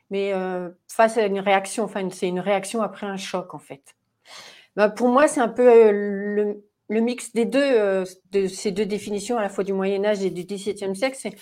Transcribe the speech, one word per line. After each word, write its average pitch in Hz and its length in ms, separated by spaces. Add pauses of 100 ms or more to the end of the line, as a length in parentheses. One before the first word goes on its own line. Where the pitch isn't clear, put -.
mais, 196 240
euh, 185 360 (200)
face 226 280
à 220 80
une 196 140
réaction, 196 460
enfin, 196 160
une, 185 100
c'est 185 160
une 180 140
réaction 196 400
après 202 260
un 196 100
choc, 180 360
en 151 60
fait. - 360 (800)
Bah, 208 140
pour 220 180
moi, 277 220
c'est 294 100
un 233 80
peu, 247 220
euh, 226 240
le, 202 680 (260)
le 220 120
mix 240 320
des 233 120
deux, 226 160
euh, 208 440 (260)
de 196 160
ces 190 240
deux 202 140
définitions, 202 520
à 226 40
la 196 80
fois 202 160
du 196 80
Moyen-Âge 196 500
et 190 60
du 175 160
dix-septième 196 500
siècle, - 240
c'est, 202 220